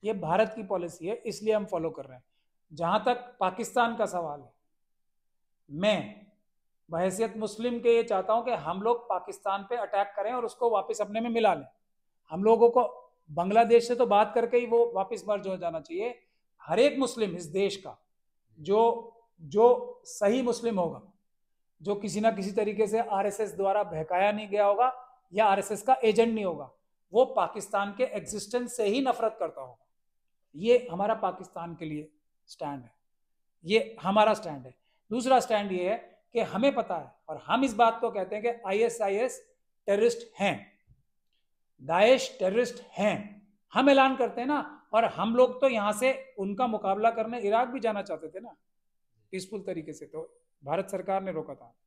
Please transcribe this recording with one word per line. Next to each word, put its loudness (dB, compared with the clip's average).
ये -2
भारत 0
की -10
पॉलिसी -6
है, -4
इसलिए -2
हम 0
फॉलो -4
कर -14
रहे -20
हैं। -20
जहां 0
तक -2
पाकिस्तान 0
का 0
सवाल -6
है, -20
मैं -2
बहैसियत -2
मुस्लिम -4
के 6
ये 4
चाहता 0
हूं 2
कि -4
हम -4
लोग 0
पाकिस्तान -4
पे -4
अटैक -2
करें -4
और -4
उसको 0
वापस -2
अपने -4
में -4
मिला 2
लें। -12
हम -4
लोगों 8
को 0
बांग्लादेश 4
से 0
तो 4
बात 4
करके 2
ही 2
वो 4
वापस -4
मर्ज -2
हो -4
जाना -6
चाहिए। -6
हर 0
एक 4
मुस्लिम -2
इस -10
देश -2
का -18
जो, 2
जो 2
सही 0
मुस्लिम -2
होगा, -4
जो -2
किसी -6
ना 4
किसी -6
तरीके 0
से 0
आरएसएस -2
द्वारा 2
बहकाया 0
नहीं -6
गया 2
होगा 0
या 4
आरएसएस 2
का 4
एजेंट 4
नहीं -4
होगा, -6
वो 6
पाकिस्तान -2
के 0
एग्जिस्टेंस -8
से 0
ही 0
नफरत -2
करता -8
होगा। -18
ये 2
हमारा 0
पाकिस्तान -8
के -12
लिए -10
स्टैंड -10
है, -20
ये 0
हमारा 4
स्टैंड -12
है। -20
दूसरा 4
स्टैंड -2
ये -2
है -8
कि 0
हमें 0
पता -2
है -12
और -8
हम 0
इस -2
बात 4
को -2
कहते -6
हैं -8
कि -4
आईएसआईएस -2
टेररिस्ट 0
हैं, -4
दाइश 4
टेररिस्ट -2
हैं। -4
हम 6
ऐलान 6
करते -2
हैं -4
ना, -6
और 4
हम -2
लोग 4
तो 4
यहाँ 0
से -2
उनका -2
मुकाबला 2
करने -6
इराक 2
भी -8
जाना -2
चाहते -10
थे -14
ना -20
पीसफुल -10
तरीके -10
से, -16
तो -16
भारत -4
सरकार -4
ने -8
रोका -8
था। -20